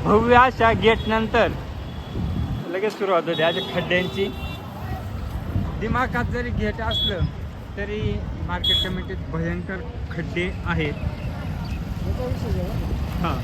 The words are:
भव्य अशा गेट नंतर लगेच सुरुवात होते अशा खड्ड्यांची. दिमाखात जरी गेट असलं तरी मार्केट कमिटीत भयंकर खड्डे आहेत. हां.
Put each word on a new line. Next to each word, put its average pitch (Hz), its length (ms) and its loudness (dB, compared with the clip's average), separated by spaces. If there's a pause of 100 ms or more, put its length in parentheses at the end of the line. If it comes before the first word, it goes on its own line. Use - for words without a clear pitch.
भव्य 226 320 6
अशा 233 360 6
गेट 214 260 4 (100)
नंतर 220 400 4 (1200)
लगेच 196 260 0
सुरुवात 190 320 2
होते 160 180 2
अशा 170 360 0
खड्ड्यांची. 180 540 0 (1500)
दिमाखात 240 440 2
जरी 240 260 -2
गेट 214 320 0
असलं 220 380 0 (580)
तरी 208 420 -2 (280)
मार्केट 190 400 2
कमिटीत 185 280 -4
भयंकर 175 640 -2 (340)
खड्डे 175 420 -2 (120)
आहेत. 160 280 0 (2250)
हां. 160 220 2